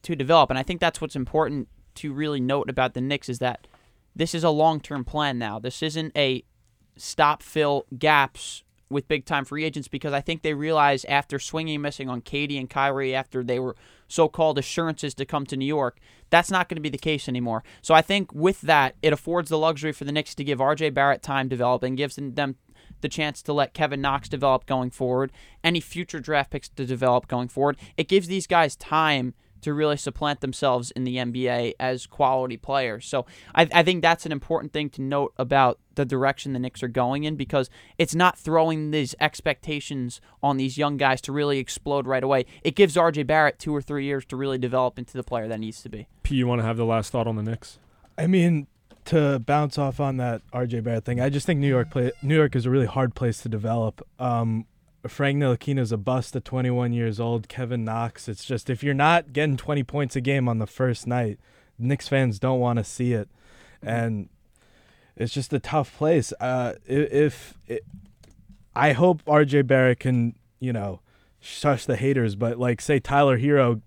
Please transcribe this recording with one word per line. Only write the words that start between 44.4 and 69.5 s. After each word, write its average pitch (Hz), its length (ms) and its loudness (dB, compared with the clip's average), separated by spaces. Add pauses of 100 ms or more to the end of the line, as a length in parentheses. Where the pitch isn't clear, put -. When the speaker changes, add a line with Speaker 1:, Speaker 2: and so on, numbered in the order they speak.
Speaker 1:
develop 127 400 0
into 123 140 -14
the 127 100 -8
player 117 240 -6
that 110 120 -6
needs 110 220 -10
to - 80 -16
be. 107 180 -14 (140)
Speaker 2:
P, - 140 -2
you 127 120 2
wanna 120 160 2
have 113 140 0
the 117 80 0
last 113 260 0
thought 117 140 -2
on 113 100 -2
the 107 80 -4
Knicks? - 360 -8 (400)
Speaker 3:
I 160 80 0
mean, 170 400 4 (380)
to 143 340 2
bounce 143 400 0
off 135 200 -2
on 135 180 -2
that 120 240 -4 (120)
R 123 140 -2
J 117 140 -2
Barrett 113 240 -2
thing, 120 140 -2
I 131 100 2
just 139 180 -2
think 165 120 2
New 139 100 2
York 123 200 2
play, 127 220 0 (100)
New 143 140 2
York 151 200 4
is 123 120 2
a - 20 2
really 127 180 4
hard 127 280 0
place 120 260 -2
to 127 80 -8
develop. 110 560 -2 (140)
Um, 113 460 0 (420)
Frank 139 300 0
Ntilikina 139 420 0
is 117 120 0
a 117 60 0
bust 123 380 -2
at 127 100 -4
twenty-one 123 460 0
years 117 280 -2
old. 117 280 -2
Kevin 123 380 -4
Knox, 113 420 -6
it's 107 160 -10
just, 127 280 -4
if 120 120 -4
you're 139 120 0
not 160 380 4
getting 147 220 2
twenty 143 280 -2
points 139 320 -4
a 135 60 -2
game 131 280 0
on 117 80 0
the 110 80 -2
first 123 400 -2
night, 120 340 -2 (380)
Knicks 131 300 -2
fans 127 320 2
don't 131 200 0
wanna 120 240 0
see 123 300 -2
it. 104 160 -4 (540)
Speaker 1:
Mm-hmm. - 60 -8
Speaker 3:
And 113 400 -2 (840)
it's 117 160 -4
just 135 220 -4
a 139 60 0
tough - 360 -4
place. 151 440 2
Uh, 127 340 -2 (160)
i-, - 20 -4
if, 143 640 0 (140)
i-, 117 100 -6 (960)
I 143 180 4
hope 165 340 4
R 151 180 6
J 139 160 4